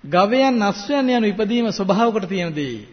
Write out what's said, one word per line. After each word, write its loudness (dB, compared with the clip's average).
ගවයන් 2
අශ්වයන් 0
යනු 2
ඉපදීම 0
ස්වභාව 2
කොට -4
තියෙන -4
දේ. -6